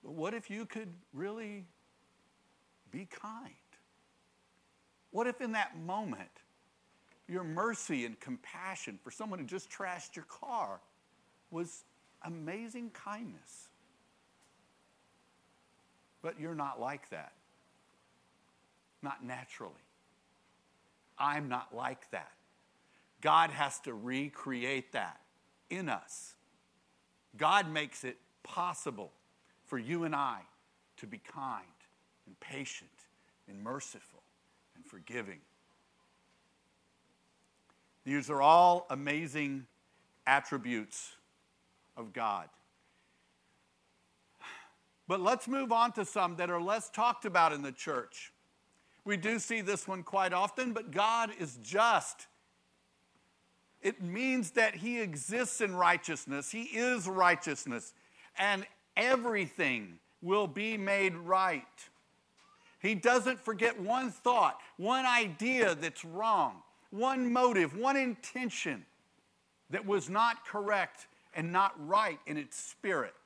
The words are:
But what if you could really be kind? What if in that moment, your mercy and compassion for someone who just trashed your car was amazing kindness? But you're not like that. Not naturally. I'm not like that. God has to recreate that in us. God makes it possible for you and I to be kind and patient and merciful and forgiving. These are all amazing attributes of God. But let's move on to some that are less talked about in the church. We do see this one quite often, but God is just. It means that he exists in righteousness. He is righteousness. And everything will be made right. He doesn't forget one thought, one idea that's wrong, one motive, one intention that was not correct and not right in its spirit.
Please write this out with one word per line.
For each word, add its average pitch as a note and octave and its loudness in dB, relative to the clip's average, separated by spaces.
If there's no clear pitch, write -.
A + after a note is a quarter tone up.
But C#3 -14
what D#3+ -4
if A3+ -10
you G#3 -8
could G#3+ -10
really G3+ -10
be F#3 -12
kind? A3 -14
What A#3 0
if A#3+ -4
in A#3 -4
that G#3 -2
moment, E3 -6
your F3+ -6
mercy E3 -2
and A2+ -10
compassion D3 -10
for B2 -16
someone G#3+ -8
who C#3+ -8
just F#3 -10
trashed - -10
your D#3+ -12
car F3+ -6
was E3 -8
amazing G#3 -10
kindness? - -14
But D#3 -8
you're D#3+ -8
not C#3 -6
like C3 -6
that. - -12
Not C#3 -10
naturally. B2 -14
I'm C#3+ 0
not B2 -6
like B2+ -8
that. D#2 -10
God D#3+ 6
has C#3 -2
to C3 -10
recreate C3 -6
that F#2 -6
in F#3 -4
us. - -8
God E3+ 4
makes D3+ -4
it B2 -8
possible D#3+ -6
for C#3 -8
you D3+ -4
and D#3 -2
I C3 -2
to A2 -16
be G#2 -14
kind B2 -8
and F#2+ -20
patient C#3 -12
and G2 -16
merciful A#2+ -10
and E2 -20
forgiving. G2 -10
These C3+ -2
are C#3 2
all F3 10
amazing C#3+ -4
attributes B2 0
of A2+ -12
God. G2+ -2
But F#3 2
let's A#3 4
move C4 0
on A#3 4
to G#3 -2
some F3 0
that F3 0
are F3 0
less G#3 -2
talked A3+ 0
about E3+ 6
in D3 -4
the C#3 -6
church. - -8
We G3+ 0
do G#3+ 0
see A3+ -2
this G3 -2
one F#3+ -6
quite F#3+ 2
often, G#3 0
but A3+ -8
God A3 2
is C#3 -8
just. G3 4
It G3+ 0
means A3+ 0
that G#3+ 4
he A#3 -4
exists G#3 -2
in G3+ 0
righteousness. E3+ 2
He A3+ -6
is A#3+ 0
righteousness. E3+ 2
And G3 0
everything F#3 0
will F#3+ 2
be G#3+ -4
made G3 2
right. F3 2
He G#3 0
doesn't A#3+ 4
forget A3+ 0
one A#3 0
thought, G#3+ 4
one B3 0
idea A#3 4
that's D#3 -4
wrong, E3+ 2
one B3 2
motive, G#3 6
one C4 4
intention A#3+ -2
that G3 -4
was F#3+ 0
not A3+ 2
correct G3+ -2
and E3 -4
not G3 4
right G3 4
in D3+ -4
its C#3+ -8
spirit. D3+ -2